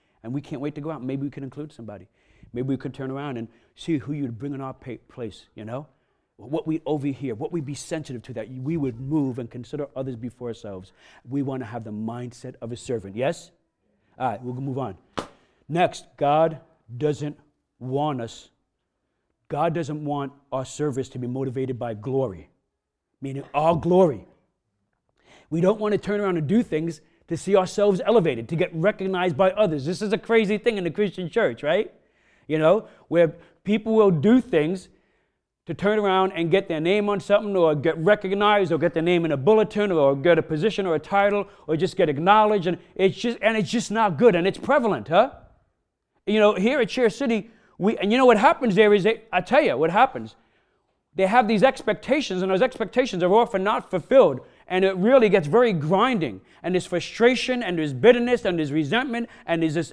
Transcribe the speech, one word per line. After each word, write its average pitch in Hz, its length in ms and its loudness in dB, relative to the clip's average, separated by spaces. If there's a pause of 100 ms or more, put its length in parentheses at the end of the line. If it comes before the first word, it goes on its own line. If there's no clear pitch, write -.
(220)
and 120 120 -10
we 139 80 -6
can't 131 200 -12
wait 147 140 -8
to 147 60 -12
go 156 100 -8
out. 135 100 -12
Maybe 135 220 -6
we 139 80 -6
could 139 120 -12
include 147 280 -12
somebody. 101 360 -18 (460)
Maybe 127 140 -4
we 135 100 -2
could 131 160 -10
turn 131 160 -10
around 139 280 -8
and 113 100 -8 (280)
see 165 220 -4
who 147 160 -8
you'd 127 240 -6
bring 139 160 -10
in 135 80 -10
our 131 120 -10
pa-, - 340 -14
place, - 380 -14 (100)
you 107 100 -16
know? 127 220 -10 (480)
What 143 320 -8
we 160 180 -4
overhear, 139 500 -4
what 123 160 -8
we 170 100 -4
be 139 120 -10
sensitive 135 500 -10
to, 127 100 -16
that 110 160 -10
we 131 280 -6
would 127 220 -4
move 135 400 -2
and 120 100 -10
consider 139 460 -10
others 131 220 -8
before 120 320 -10
ourselves." 101 420 -14 (360)
We 139 140 -4
wanna 131 240 -6
have 110 200 -10
the 110 60 -12
mindset 120 680 -10
of 117 120 -10
a - 20 -8
servant. 98 400 -6
Yes? 139 360 -4 (680)
All 120 120 -4
right, 113 140 -8
we'll 123 120 -8
move 135 220 -6
on. 120 200 -8 (720)
Next, 170 340 -2 (120)
God 151 440 2 (360)
doesn't 147 400 -4 (400)
want 135 440 -4
us, - 280 -14 (1000)
God 156 260 -2
doesn't 151 280 -6
want 143 280 -4 (200)
our 131 140 -4
service 135 440 -4
to 127 100 -12
be 123 80 -8
motivated 131 500 -6
by 117 160 -8
glory, 104 560 -4 (720)
meaning 135 220 -10 (100)
our 160 220 2
glory. 170 500 2 (1300)
We 165 100 -2
don't 208 180 2
wanna 208 200 -2
turn 208 220 -4
around 185 160 -2
and 151 100 -4
do 220 160 2
things 160 380 -6 (260)
to 165 100 -4
see 196 180 0
ourselves 196 480 2
elevated, 160 460 0
to 175 60 -4
get 170 180 -2
recognized 185 640 -2
by 190 140 4
others. 165 340 0
This 175 160 -6
is 208 100 -4
a 214 60 0
crazy 220 400 0
thing 214 220 -2
in 175 60 -6
the 165 40 -2
Christian 185 400 -4
church, 160 320 -2
right? 175 320 -2 (540)
You 156 100 -2
know, 175 300 4 (200)
where 165 280 2 (280)
people 220 300 0
will 214 160 6
do 202 320 4
things 170 480 -2 (760)
to 165 80 -8
turn 214 240 0
around 190 320 2
and 170 180 -4
get 147 180 2
their 160 140 -4
name 202 280 2
on 202 100 -2
something 202 360 0
or 160 200 4
get 151 240 0
recognized 202 720 2
or 156 80 0
get 170 160 0
their 160 80 0
name 170 200 2
in 160 80 -2
a 139 60 0
bulletin 208 540 2
or 139 240 4
get 160 240 4
a - 20 4
position 185 460 -2
or 160 80 0
a 147 40 -2
title 202 480 0 (200)
or 156 100 0
just 175 180 -4
get 175 140 2
acknowledged. 196 560 4
And 175 140 -2 (160)
it's 190 200 2
just, 240 280 -4
and 220 120 2
it's 214 140 -2
just 240 220 -4
not 214 260 0
good, 220 160 6
and 175 140 2
it's 185 100 -2
prevalent, 214 520 0
huh? 214 240 4 (920)
You 214 140 2
know, 208 140 6
here 240 260 0
at 226 120 0
Share 240 180 2
City, 226 400 -2 (300)
we, 196 180 0
and 202 140 -2
you 240 80 2
know 262 60 4
what 233 120 8
happens 240 380 2
there 208 180 6
is, 190 100 4
they, 220 200 -2 (100)
I 180 80 0
tell 269 200 4
you 170 140 0
what 160 140 0
happens. 165 460 0 (800)
They 190 100 2
have 220 220 4
these 214 160 4
expectations, 220 800 0
and 190 80 -2
those 185 100 0
expectations 240 600 -2
are 180 100 4
often 208 300 2
not 220 260 -2
fulfilled, 180 520 4 (260)
and 185 180 2
it 190 120 2
really 226 320 6
gets 180 180 2
very 226 260 4
grinding, 165 680 -2 (200)
and 180 140 -2
there's 175 100 -2
frustration, 240 800 0
and 175 160 -2
there's 151 140 -4
bitterness, 240 520 4
and 175 140 0
there's 147 120 -2
resentment, 233 560 -2 (200)
and 165 160 0
there's 156 100 0
this 165 200 -4